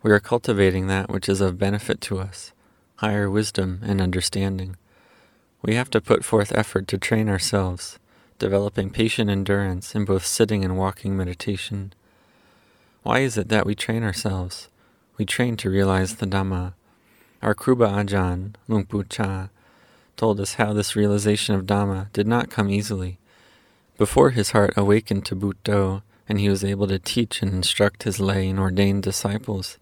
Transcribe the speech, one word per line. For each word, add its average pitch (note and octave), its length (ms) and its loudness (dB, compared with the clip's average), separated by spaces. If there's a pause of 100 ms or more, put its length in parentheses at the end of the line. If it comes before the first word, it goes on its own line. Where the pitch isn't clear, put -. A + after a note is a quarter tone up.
we A2 100 4
are G#2 80 8
cultivating G2 680 2
that G2 220 -2
which G2 200 -4
is F#2+ 100 2
of F#2+ 200 0
benefit G2+ 420 -2
to G2 180 -6
us, - 340 -12 (440)
higher G#2 320 -2
wisdom F#2+ 540 -2
and G2 180 0
understanding. F#2 760 -2 (840)
We A2 140 0
have B2+ 160 -2
to A2 100 2
put - 240 2
forth G#2 280 2
effort G2+ 360 -2
to G2 80 -2
train A2 320 0
ourselves, F#2+ 680 -2 (400)
developing G2+ 520 0
patient A2 400 0
endurance G2 680 -2
in G#2 100 0
both F#2+ 200 0
sitting G#2 380 2
and F#2 140 -2
walking F#2+ 380 -2
meditation. F#2+ 760 -6 (1120)
Why A#2 160 2
is B2 180 0
it A2 120 -2
that G#2+ 160 2
we G#2 100 -2
train A2+ 280 -4
ourselves? F#2+ 680 -4 (480)
We G#2+ 80 0
train A#2+ 320 -2
to G2+ 120 -4
realize F#2+ 460 2
the G#2 120 -4
Dhamma. F#2+ 460 -2 (680)
Our G#2+ 140 2
Kruba A#2+ 340 4
Ajahn, G2 680 0 (120)
Luang G#2 180 0
Pu G2+ 200 -4
Cha, F#2+ 440 -6 (680)
told G#2+ 240 0
us - 160 -6
how G#2+ 160 0
this G#2 240 0
realization G#2 600 2
of F#2+ 100 -2
Dhamma G2+ 480 0
did G#2 140 0
not A#2+ 220 0
come G2+ 200 -2
easily. G2 480 -4 (800)
Before C3+ 320 6
his A#2 220 0
heart G2+ 260 4
awakened G2+ 480 2
to - 100 -6
Buddho, G2 680 -2 (260)
and G#2 100 0
he G2+ 100 4
was G2 140 0
able G2+ 240 0
to F#2+ 120 0
teach - 420 -2
and G2 100 0
instruct F#2+ 520 0
his G2+ 160 -2
lay G2 300 0
and F#2+ 100 -2
ordained G2 440 2
disciples, G2+ 800 -4